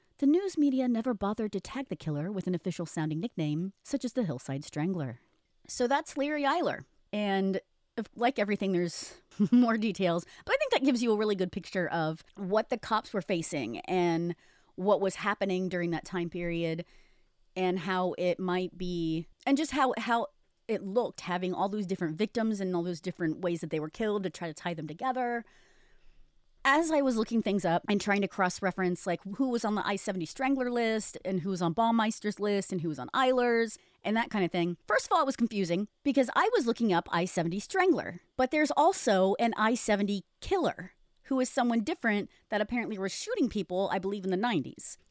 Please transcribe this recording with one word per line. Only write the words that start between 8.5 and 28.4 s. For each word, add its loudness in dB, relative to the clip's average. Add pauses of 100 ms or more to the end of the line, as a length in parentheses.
there's -2 (180)
<laughs> 2
more 6
details, 0 (200)
but -2
I 4
think -2
that 2
gives 2
you 4
a 2
really 2
good 0
picture -4
of -2 (140)
what 0
the -2
cops -4
were -2
facing -4
and 0 (420)
what 2
was 0
happening 0
during -2
that -4
time -4
period -2 (720)
and 0
how 0
it 2
might -2
be, -2 (200)
and 4
just 0
how, 2
how 0 (420)
it -2
looked, -2
having -2
all 0
those -4
different -4
victims -2
and -2
all 0
those -4
different -2
ways -2
that -6
they -2
were -6
killed -2
to -4
try -8
to -8
tie -6
them -8
together. -4 (1200)
As 4
I 4
was 2
looking 0
things 0
up 2
and 2
trying 2
to 0
cross-reference, -2